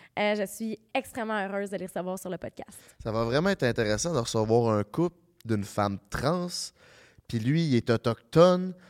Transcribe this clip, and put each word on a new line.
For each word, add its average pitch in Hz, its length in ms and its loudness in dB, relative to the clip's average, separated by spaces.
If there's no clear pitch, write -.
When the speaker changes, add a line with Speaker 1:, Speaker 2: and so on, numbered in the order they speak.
Speaker 1:
Euh, 208 180 2
je 208 120 -2
suis 220 320 -8
extrêmement 220 520 -4
heureuse 202 220 -6
de 196 80 -6
les 180 80 -8
recevoir 185 320 -6
sur 180 140 -10
le 180 80 -8
podcast. - 380 -14
Speaker 2:
Ça 110 80 -4
va 113 120 2
vraiment 143 260 2
être 190 140 -2
intéressant 113 500 0
de 135 60 0
recevoir 113 560 2
un 104 80 2
couple 165 340 -4
d'une 110 180 0
femme 101 360 -2
trans. 175 380 -2
Puis 117 100 -4
lui, 147 280 2
il 135 100 2
est 117 160 2
autochtone. 180 840 4